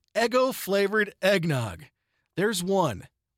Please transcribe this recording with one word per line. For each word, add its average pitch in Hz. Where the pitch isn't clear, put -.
Eggo-flavored 214
eggnog. 156
There's 185
one. 175